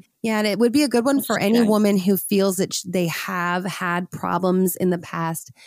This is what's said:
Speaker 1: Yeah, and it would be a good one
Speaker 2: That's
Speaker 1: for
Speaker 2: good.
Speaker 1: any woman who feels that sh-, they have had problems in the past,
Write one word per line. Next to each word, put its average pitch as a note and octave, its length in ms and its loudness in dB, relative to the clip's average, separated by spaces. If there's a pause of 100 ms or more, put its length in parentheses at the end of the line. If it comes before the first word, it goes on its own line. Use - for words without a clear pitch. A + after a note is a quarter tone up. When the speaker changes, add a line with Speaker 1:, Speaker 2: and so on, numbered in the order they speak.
(220)
Speaker 1:
Yeah, A3 160 0
and G#3+ 80 0
it G3+ 120 -2
would A#3 140 2
be D4 100 2
a C#4+ 60 0
good A#3 160 0
one C#4 120 2
Speaker 2:
That's C4+ 100 -2
Speaker 1:
for G#3+ 120 -2
Speaker 2:
good. - 60 0
Speaker 1:
any A3+ 180 4
woman G#3 360 4
who F#3 180 2
feels F#3+ 400 0
that F#3 180 -2
sh-, - 120 -8
they F3+ 220 0
have F3+ 560 -4
had F3 460 -4
problems F3+ 640 0
in F3+ 140 0
the F3 80 0
past, E3 520 -8 (160)